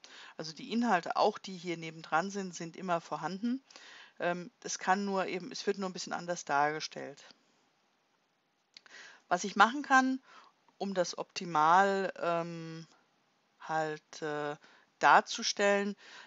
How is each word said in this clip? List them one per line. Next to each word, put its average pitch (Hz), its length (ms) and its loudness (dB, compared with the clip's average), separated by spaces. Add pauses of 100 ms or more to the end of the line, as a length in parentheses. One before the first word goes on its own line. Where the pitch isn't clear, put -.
(360)
Also 160 160 -10
die 147 200 -12
Inhalte, 226 440 0
auch - 220 2
die 190 180 -12
hier 170 200 -6
nebendran 160 540 -4
sind, 190 240 -6
sind 170 220 -10
immer 180 240 -2
vorhanden. 190 600 -4 (560)
Ähm, 175 320 -4 (120)
es - 160 -8
kann 196 260 2
nur 190 220 -2
eben, 170 260 -8
es - 140 -10
wird 196 120 -2
nur 190 100 -4
ein 180 40 -10
bisschen 175 200 -10
anders 175 320 -6
dargestellt. 147 800 -2 (2000)
Was 180 160 0
ich 185 120 -6
machen 233 260 6
kann, 262 380 4 (580)
um 196 160 -4
das 180 220 0
optimal, 180 1000 2
ähm, 165 720 -4 (760)
halt, 156 600 -6
äh, 147 340 -4 (420)
darzustellen, 202 1000 4 (300)